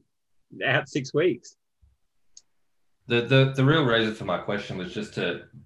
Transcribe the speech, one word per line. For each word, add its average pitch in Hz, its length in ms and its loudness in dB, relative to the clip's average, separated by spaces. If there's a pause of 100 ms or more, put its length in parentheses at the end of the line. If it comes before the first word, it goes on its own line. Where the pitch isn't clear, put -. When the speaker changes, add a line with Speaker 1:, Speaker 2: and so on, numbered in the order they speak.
(680)
Speaker 1:
out 135 220 0
six 135 260 -6
weeks. 156 420 -2 (1500)
Speaker 2:
The, 117 160 0
the, 135 340 4
the 131 80 4
real 151 200 4
reason 113 300 2
for 107 100 -12
my 90 140 -2
question 104 380 -6
was 90 160 -8
just 104 220 -8
to 90 300 -4 (220)